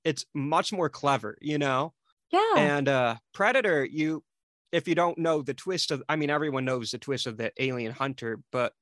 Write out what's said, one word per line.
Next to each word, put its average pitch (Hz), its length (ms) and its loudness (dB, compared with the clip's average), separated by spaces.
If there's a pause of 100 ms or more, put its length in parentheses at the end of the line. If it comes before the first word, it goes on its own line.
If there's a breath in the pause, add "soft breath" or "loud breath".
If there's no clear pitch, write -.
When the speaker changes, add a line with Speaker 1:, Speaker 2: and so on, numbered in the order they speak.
Speaker 1:
It's 151 200 0 (100)
much 147 380 0
more 175 160 0
clever, 127 520 -2
you 151 180 -2
know? 139 360 0 (360)
Speaker 2:
Yeah. 415 260 4
Speaker 1:
And, 143 320 4
uh, 123 280 2 (180)
Predator, 208 500 2
you, 156 400 -2 (480)
if 170 160 0
you 165 60 4
don't 170 240 0
know 160 240 2
the 135 120 -6
twist 180 360 -4
of, 135 180 -2
I 156 80 2
mean, 147 140 0
everyone 147 340 0
knows 127 260 -2
the 120 80 -6
twist 131 280 -4
of 110 100 -8
the 113 160 -4 (100)
alien 123 300 -2
hunter, 131 580 -6
but 123 320 -2